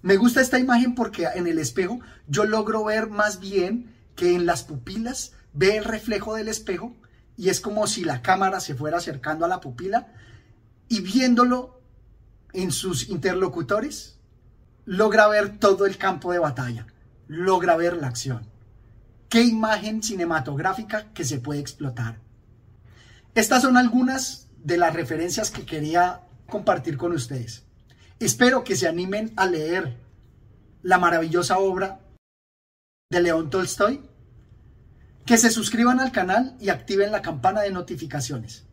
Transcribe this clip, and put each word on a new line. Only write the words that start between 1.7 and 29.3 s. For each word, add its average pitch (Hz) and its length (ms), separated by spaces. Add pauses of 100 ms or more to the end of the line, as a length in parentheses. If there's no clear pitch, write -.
yo 202 160
logro 214 400
ver 214 240
más 208 320
bien 196 540 (200)
que 175 200
en 175 120
las 170 160
pupilas 214 720 (200)
ve 190 240
el 214 80
reflejo 220 520
del 220 120
espejo 202 460 (420)
y 180 120
es 180 120
como 214 280
si - 160
la 143 180
cámara 190 380
se 143 160
fuera 151 220
acercando 156 460
a 170 40
la 180 120
pupila 180 520 (760)
y 220 120
viéndolo 247 800 (720)
en 185 180
sus 180 380
interlocutores, 185 1120 (640)
logra 208 440
ver 208 300
todo 196 260
el 190 140
campo 180 340
de 175 60
batalla, 123 480 (400)
logra 175 500
ver 170 200
la 147 100
acción. 123 400 (840)
¡Qué 233 140
imagen 220 600
cinematográfica 170 1120
que 170 120
se 135 160
puede 143 200
explotar! 117 600 (1120)
Estas 240 280
son 254 140
algunas 254 720 (140)
de 170 160
las 165 160
referencias 165 560
que - 160
quería 160 560 (240)
compartir 180 500
con 175 160
ustedes. 127 520 (560)
Espero 247 440
que 190 100
se 175 140
animen 190 480